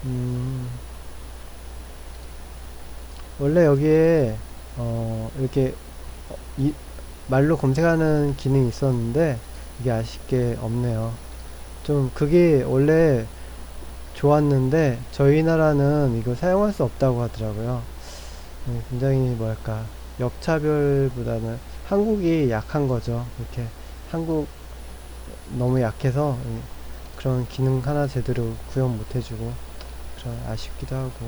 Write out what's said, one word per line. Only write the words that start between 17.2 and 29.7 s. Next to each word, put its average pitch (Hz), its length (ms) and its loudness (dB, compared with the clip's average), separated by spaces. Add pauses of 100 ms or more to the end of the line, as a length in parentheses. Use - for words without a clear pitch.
하더라고요. 113 580 -4 (840)
네, 117 240 -4
굉장히 131 280 2
뭐랄까 113 680 -2 (360)
역차별보다는 131 1400 0 (280)
한국이 196 640 2
약한 135 380 0
거죠. 120 380 0 (140)
이렇게 117 280 -6 (420)
한국 160 380 -2 (1120)
너무 127 240 4
약해서 127 560 0 (800)
그런 127 320 0
기능 131 300 2
하나 143 280 0
제대로 120 460 -2 (180)
구현 127 260 2
못 107 180 -6
해주고 117 360 -4 (680)